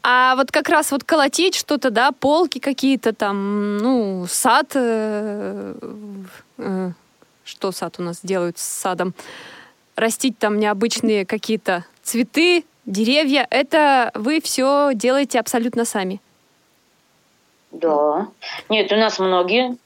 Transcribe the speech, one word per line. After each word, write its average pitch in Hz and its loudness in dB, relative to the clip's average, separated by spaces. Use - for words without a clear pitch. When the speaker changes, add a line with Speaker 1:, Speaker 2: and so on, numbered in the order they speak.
Speaker 1:
А 254 4
вот 262 0
как 294 0
раз 311 4
вот 277 -2
колотить 320 2
что-то, 262 0
да, 240 2
полки 294 2
какие-то 269 0
там, 202 -2
ну, 208 0
сад, 277 2
э, 208 -4
э, 190 -4
что - -6
сад 175 -8
у - -6
нас 170 -8
делают 180 -2
с - -8
садом? 185 -4
Растить 226 -2
там 208 0
необычные 214 0
какие-то 196 -4
цветы, 320 2
деревья. 262 2
Это 277 4
вы 277 0
всё 277 2
делаете 254 0
абсолютно 233 -2
сами? 196 -4
Speaker 2:
Да. 151 0
Нет, 208 0
у 208 2
нас 220 2
многие. 190 2